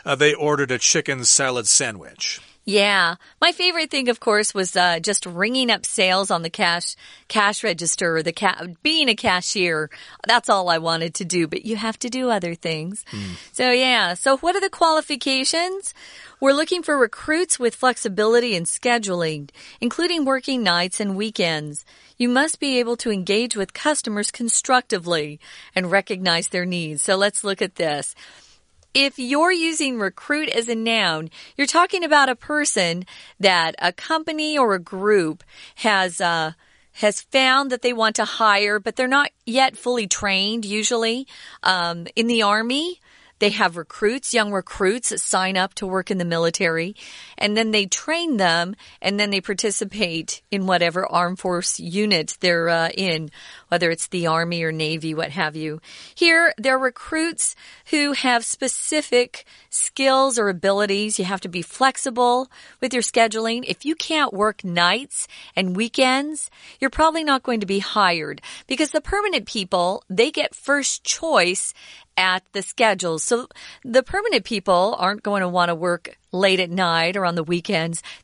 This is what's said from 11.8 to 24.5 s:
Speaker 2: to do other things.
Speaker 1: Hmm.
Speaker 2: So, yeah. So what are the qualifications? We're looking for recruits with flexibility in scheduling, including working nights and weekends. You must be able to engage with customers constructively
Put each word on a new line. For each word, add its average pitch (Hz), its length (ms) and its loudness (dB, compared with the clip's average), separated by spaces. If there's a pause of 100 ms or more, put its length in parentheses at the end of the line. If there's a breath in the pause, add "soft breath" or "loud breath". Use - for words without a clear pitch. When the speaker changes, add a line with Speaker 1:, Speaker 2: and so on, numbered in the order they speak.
Speaker 2:
to 247 100 -6
do 254 180 -2
other 180 260 0
things. 165 560 -8
Speaker 1:
Hmm. 196 220 -8 (200)
Speaker 2:
So, 254 180 2
yeah. 247 420 2
So 269 240 2
what 339 180 0
are 392 60 0
the 381 80 0
qualifications? 320 1300 0 (460 loud breath)
We're 269 120 6
looking 320 300 0
for 294 160 0
recruits 311 600 0
with 240 160 0
flexibility 233 800 2
in 170 100 -2
scheduling, 175 840 -2 (320 loud breath)
including 330 460 -2
working 262 360 0
nights 180 380 0
and 196 160 -2
weekends. 165 680 -4 (320 soft breath)
You 240 100 2
must 269 320 0
be 277 180 0
able 233 200 0
to 240 120 -4
engage 202 460 0
with 196 160 -4
customers 214 580 -2
constructively 175 1120 -2 (340 loud breath)